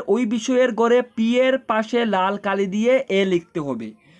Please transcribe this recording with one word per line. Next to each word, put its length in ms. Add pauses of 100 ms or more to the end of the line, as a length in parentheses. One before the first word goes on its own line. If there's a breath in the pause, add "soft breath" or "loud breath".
(140)
ওই 100 (100)
বিষয়ের 360 (120)
গড়ে 180 (160)
পি 120 (180)
এর 100 (140)
পাশে 300 (140)
লাল 200 (120)
কালি 300
দিয়ে 180 (260)
এ 20 (120)
লিখতে 340
হবে। 200 (320 soft breath)